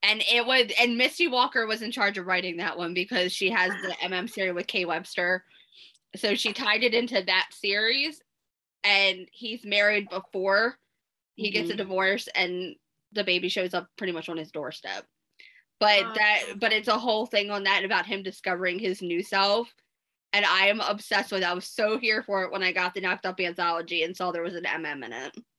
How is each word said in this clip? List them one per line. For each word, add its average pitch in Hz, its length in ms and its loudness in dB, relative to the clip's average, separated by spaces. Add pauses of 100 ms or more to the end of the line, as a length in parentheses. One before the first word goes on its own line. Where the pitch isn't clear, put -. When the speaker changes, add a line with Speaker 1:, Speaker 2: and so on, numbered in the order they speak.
Speaker 1:
And 214 280 2
it 240 140 4
was, 247 340 4
and 240 180 4
Misty 285 300 2
Walker 247 400 2
was 220 140 -2
in 220 100 -6
charge 202 260 0
of 180 80 -8
writing 180 320 -2
that 170 200 -4
one 175 160 -4
because 180 380 -2
she 190 200 0
has 185 180 2
the 190 280 -6
Speaker 2:
<laughs> - 40 -6
Speaker 1:
M 185 120 -4
M 185 140 -4
series 190 260 -4
with 175 140 -6
Kay 185 180 -2
Webster. 180 600 -2 (720)
So 208 200 0
she 208 180 -2
tied 220 300 0
it 233 100 2
into 233 300 0
that 185 280 2
series, 240 680 -2 (640)
and 196 480 2
he's 226 320 -10
married 202 460 4
before 196 680 0 (580)
he 214 160 -4
gets 196 180 0
a - 40 -2
Speaker 3:
Mm-hmm. 196 40 -4
Speaker 1:
divorce, 190 580 0
and 180 400 -2 (380)
the 208 100 -2
baby 180 260 0
shows 185 240 -2
up 180 140 -4 (100)
pretty 185 160 -6
much 160 160 -8
on 165 80 -6
his 156 140 -10
doorstep. 123 540 -10 (760)
But 208 260 6
Speaker 2:
Oh. 180 100 -6
Speaker 1:
that, 208 280 4 (160)
but 220 140 2
it's 214 140 0
a 220 100 4
whole 233 280 0
thing 208 260 0
on 202 120 -2
that 196 220 2
about 190 200 0
him 196 180 -6
discovering 185 560 -2
his 185 220 -4
new 175 220 -2
self. 202 480 2 (600)
And 208 120 4
I 190 220 6
am 214 120 4
obsessed 208 520 -2
with 190 100 0
it. 180 40 0
I 175 80 0
was 180 140 -6
so 214 300 0
here 220 260 0
for 196 200 -2
it 185 80 -6
when 190 120 -4
I 185 80 2
got 185 220 0
the 190 80 -6
Knocked 180 240 -2
Up 185 160 -4
anthology 170 640 -2
and 175 120 -4
saw 180 160 -4
there 170 120 -4
was 175 120 -6
an 170 100 -8
M 156 200 -4
M 143 180 -8
in 113 100 -12
it. 127 220 -10 (240)